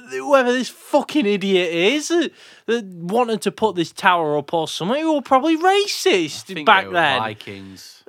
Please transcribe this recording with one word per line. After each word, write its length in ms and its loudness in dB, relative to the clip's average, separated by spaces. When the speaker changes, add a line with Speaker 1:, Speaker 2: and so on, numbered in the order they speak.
Speaker 1:
whoever 440 2
this 160 -2
fucking 560 0
idiot 480 2
is 340 2
that, 240 0
that 180 -2
wanted 560 -2
to 100 -2
put 240 -2
this 160 -2
tower 460 2
up 160 -6
or 160 0
something." 320 -4
Who 140 0
were 60 -2
probably 360 2
racist 920 0
Speaker 2:
I 60 -12
think 100 -6
Speaker 1:
back 180 6
Speaker 2:
they 40 -12
were 60 -10
Speaker 1:
then. 280 2
Speaker 2:
Vikings. 720 -12